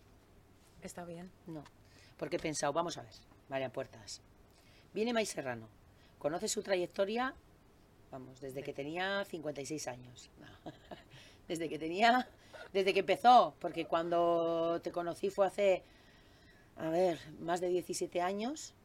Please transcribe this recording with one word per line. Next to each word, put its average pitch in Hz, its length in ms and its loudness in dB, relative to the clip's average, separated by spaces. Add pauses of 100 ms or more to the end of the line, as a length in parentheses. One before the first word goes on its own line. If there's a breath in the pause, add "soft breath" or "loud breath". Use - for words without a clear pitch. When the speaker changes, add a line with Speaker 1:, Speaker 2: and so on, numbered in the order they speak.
(840)
Speaker 1:
Está 180 220 -12
bien. 170 260 -14 (160)
Speaker 2:
No, 156 180 -12 (540 loud breath)
porque 160 180 -4
he - 20 0
pensado, 151 340 -2
vamos 160 260 0
a 117 40 -12
ver, - 100 -18 (360)
María 135 240 -2
Puertas. 120 480 -10 (720 soft breath)
Viene 220 180 0
Mai 226 140 2
Serrano, 120 420 -6 (500 soft breath)
conoce 180 300 -2
su 208 140 -2
trayectoria, 196 720 0 (760)
vamos, 131 300 -14
desde 135 200 -8
Speaker 1:
Sí. 131 40 -8
Speaker 2:
que 143 80 -8
tenía 185 520 -2
cincuenta 151 360 -6
y 135 60 -6
seis 151 220 -6
años. 123 500 -14
No. - 80 -20 (260)
<laughs> - 760 -20
Desde 165 200 -4
que 147 100 -6
tenía, 214 500 4 (440 loud breath)
desde 196 200 2
que 175 80 4
empezó, 196 600 8
porque 160 260 -4
cuando 170 960 2
te 175 80 -4
conocí 170 400 -4
fue 196 160 4
hace, 190 380 4 (920 loud breath)
a 160 120 -6
ver, 170 320 2 (180)
más 170 220 -2
de 180 80 0
diecisiete 175 520 -2
años, 208 540 -4 (100)